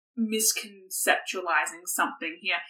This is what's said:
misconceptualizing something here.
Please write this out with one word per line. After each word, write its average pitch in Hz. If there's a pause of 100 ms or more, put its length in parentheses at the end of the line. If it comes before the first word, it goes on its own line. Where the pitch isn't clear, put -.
(180)
misconceptualizing 190
something 160
here. 185 (140)